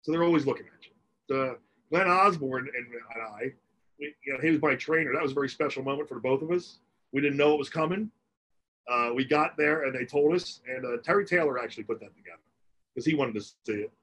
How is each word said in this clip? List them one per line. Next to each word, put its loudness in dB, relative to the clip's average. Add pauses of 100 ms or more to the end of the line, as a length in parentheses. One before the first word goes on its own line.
so -6
they're 2
always 4
looking -2
at -20
you. -20 (360)
The, -2 (320)
Glenn 2
Osborne 2
and, -8
and -14
I, -8 (480)
we, -12 (100)
you -6
know, -6
he 2
was 2
my 4
trainer. -2
That -2
was -2
a -6
very 0
special -4
moment -4
for -10
the -10
both 2
of -6
us. -2 (340)
We 0
didn't 2
know 6
it 4
was -4
coming. -2 (760)
Uh, 0
we 0
got 2
there 2
and -2
they -6
told 4
us, -4
and, -6
uh, -4
Terry 2
Taylor 2
actually -8
put -6
that -20
together -20 (540)
'cause -8
he 2
wanted 0
to -4
see -8
it. -10 (100)